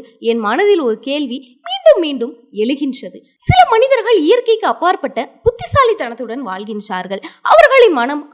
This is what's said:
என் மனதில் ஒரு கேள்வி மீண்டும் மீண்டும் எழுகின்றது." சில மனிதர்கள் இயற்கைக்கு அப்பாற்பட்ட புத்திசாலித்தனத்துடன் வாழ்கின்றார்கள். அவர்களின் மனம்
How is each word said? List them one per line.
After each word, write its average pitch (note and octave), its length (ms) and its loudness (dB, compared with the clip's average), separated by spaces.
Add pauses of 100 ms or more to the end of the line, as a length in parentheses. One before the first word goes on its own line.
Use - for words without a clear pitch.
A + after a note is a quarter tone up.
(280)
என் A3+ 180 -2
மனதில் F4 400 2
ஒரு G#3+ 120 -2
கேள்வி C4+ 400 -6 (280)
மீண்டும் E5+ 380 2
மீண்டும் C4+ 280 -4 (300)
எழுகின்றது." B3 560 -4 (280)
சில F#5 120 4 (120)
மனிதர்கள் A#4 560 2
இயற்கைக்கு A4 400 2
அப்பாற்பட்ட C#4 520 -2 (260)
புத்திசாலித்தனத்துடன் D4+ 1040 -2
வாழ்கின்றார்கள். G3 760 -8 (200)
அவர்களின் C5 580 4
மனம் C#4+ 340 -4